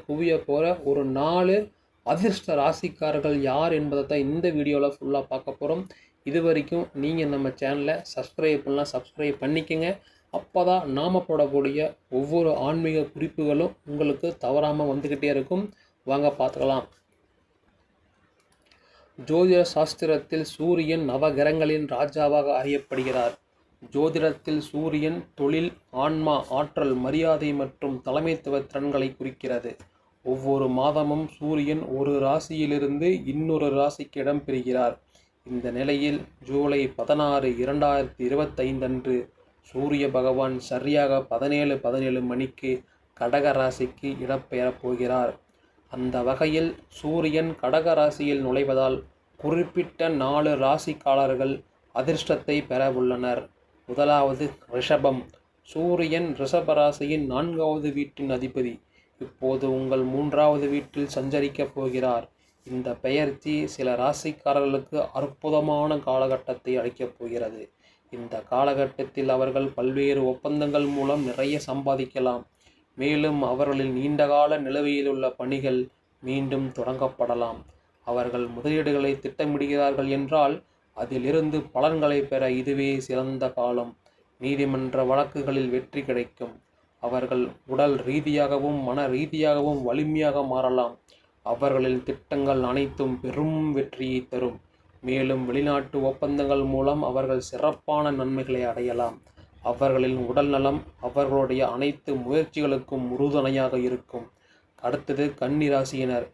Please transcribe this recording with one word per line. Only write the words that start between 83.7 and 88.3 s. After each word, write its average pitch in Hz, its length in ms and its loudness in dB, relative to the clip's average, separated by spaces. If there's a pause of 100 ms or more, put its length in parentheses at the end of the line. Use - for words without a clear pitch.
நீதிமன்ற 135 640 0
வழக்குகளில் 135 680 0
வெற்றி 127 300 -4
கிடைக்கும். 120 520 -6 (480)
அவர்கள் 127 420 -2 (220)
உடல் 139 320 2
ரீதியாகவும் 143 840 0